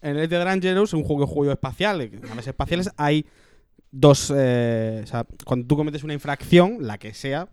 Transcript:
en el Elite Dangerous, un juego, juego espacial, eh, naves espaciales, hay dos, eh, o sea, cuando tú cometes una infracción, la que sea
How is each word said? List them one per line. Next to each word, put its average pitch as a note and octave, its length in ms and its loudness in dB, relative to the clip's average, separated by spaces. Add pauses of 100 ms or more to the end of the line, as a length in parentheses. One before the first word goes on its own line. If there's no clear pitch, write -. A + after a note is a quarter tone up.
en D3+ 80 -6
el C#3+ 80 -4
Elite E3 180 0
Dangerous, F#3 560 0
un D#3 120 0
juego, C#3+ 220 0
juego C#3+ 260 0
espacial, F3 480 -2
eh, A2 100 -8 (160)
naves A#2 200 -12
espaciales, E3+ 500 -4
hay D3+ 300 0 (640)
dos, C#3 440 6
eh, A#2 680 0
o - 20 -12
sea, A#2 200 -6 (180)
cuando B2 220 -4
tú C#3+ 100 4
cometes D3+ 280 -4
una D3+ 100 -8
infracción, F3 680 2
la G#2+ 180 -8
que G#2+ 160 -14
sea C#3+ 380 -8